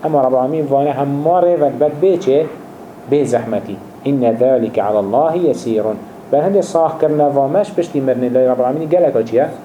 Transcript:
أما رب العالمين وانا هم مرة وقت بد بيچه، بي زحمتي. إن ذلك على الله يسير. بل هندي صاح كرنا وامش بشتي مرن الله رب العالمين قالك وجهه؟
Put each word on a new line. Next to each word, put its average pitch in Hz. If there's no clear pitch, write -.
أما 151
رب 127
العالمين 139
وانا 139
هم 143
مرة 175
وقت 143
بد 147
بيچه، 165
بي 143
زحمتي. 110
إن 123
ذلك 123
على 104
الله 123
يسير. 120
بل 135
هندي 190
صاح 165
كرنا 147
وامش 143
بشتي 165
مرن 127
الله 127
رب 123
العالمين 147
قالك 170
وجهه؟ 113